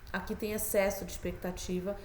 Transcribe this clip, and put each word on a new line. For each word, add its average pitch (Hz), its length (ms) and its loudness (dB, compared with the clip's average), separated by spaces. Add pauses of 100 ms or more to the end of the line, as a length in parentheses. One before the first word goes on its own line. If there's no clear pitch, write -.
(120)
aqui 196 240 -2
tem 208 160 -2
excesso 202 520 4
de 175 60 -6
expectativa, 180 960 -2